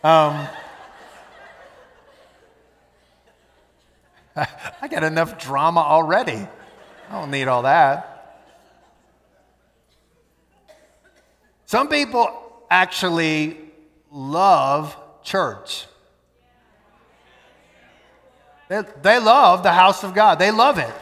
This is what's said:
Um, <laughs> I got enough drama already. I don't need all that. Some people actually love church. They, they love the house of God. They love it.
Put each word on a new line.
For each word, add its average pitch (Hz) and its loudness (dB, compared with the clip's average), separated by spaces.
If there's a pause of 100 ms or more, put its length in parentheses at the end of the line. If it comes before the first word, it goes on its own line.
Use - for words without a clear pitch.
Um, 151 2 (3750)
<laughs> 147 -6 (360)
I 294 -14
got 156 -6
enough 160 -4
drama 147 -2
already. 156 -2 (600)
I 196 -12
don't 147 -12
need 135 -4
all 123 0
that. 143 -2 (3250)
Some 254 -2
people 262 -2 (360)
actually 165 -2 (540)
love 147 0 (260)
church. - -8 (2750)
They, 202 -6 (180)
they 214 4
love 214 4
the 185 2
house 185 4
of 190 -10
God. 190 4
They 196 2
love 226 2
it. 117 -6